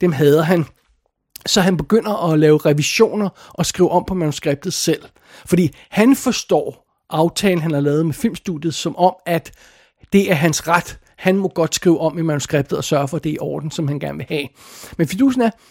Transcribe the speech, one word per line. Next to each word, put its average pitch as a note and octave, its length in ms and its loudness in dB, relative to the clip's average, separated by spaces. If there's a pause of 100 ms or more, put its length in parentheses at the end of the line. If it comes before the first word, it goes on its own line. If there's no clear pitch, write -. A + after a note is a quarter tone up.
dem F3+ 120 2
hader D3 300 4
han. E3+ 220 2 (840)
Så - 140 0
han F#3 160 2
begynder G3+ 560 0
at D#3 60 4
lave D3+ 200 6
revisioner E3+ 720 0 (200)
og - 180 -4
skrive - 240 2
om E3+ 180 2
på F#3+ 60 -4
manuskriptet D3+ 580 -4
selv. - 300 -2 (420)
Fordi E3+ 260 2 (200)
han B3 260 4
forstår - 720 -4 (240)
aftalen, E3+ 480 0
han D#3+ 140 -2
har C#3+ 80 0
lavet D3 260 0
med D3 80 -2
filmstudiet, E3+ 600 -6
som - 220 -6
om, F3+ 180 2 (120)
at E3+ 260 -4 (600)
det G3 180 4
er F3+ 40 2
hans D#3 340 0
ret. E3+ 300 -2 (180)
Han F#3+ 200 0
må F#3+ 120 -2
godt D#3+ 260 -4
skrive E3 260 2
om D#3+ 180 -4
i D#3+ 40 -4
manuskriptet D3 560 -2
og D3 60 -4
sørge C#3+ 240 -2
for, E3+ 80 -6
at - 80 -8
det D3+ 60 -4
er - 40 -4
i - 40 -8
orden, D3 320 -8
som D#3 180 -4
han C#3+ 100 -4
gerne C#3+ 200 -8
vil - 100 -10
have. C#3+ 200 -6 (500)
Men E3 80 2
fidusen B3+ 360 2
er, A3+ 80 2 (200)